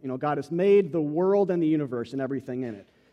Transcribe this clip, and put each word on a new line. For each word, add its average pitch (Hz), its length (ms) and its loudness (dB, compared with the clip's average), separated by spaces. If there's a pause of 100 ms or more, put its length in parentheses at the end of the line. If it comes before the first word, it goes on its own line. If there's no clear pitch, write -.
You 135 60 -6
know, 127 80 -4
God 147 200 -2
has 139 140 -8
made 190 400 4
the 165 100 0
world 185 520 2
and 175 100 0
the 156 60 2
universe 127 440 -2
and 135 80 -6
everything 131 440 -6
in 113 100 -8
it. 98 140 -18 (240)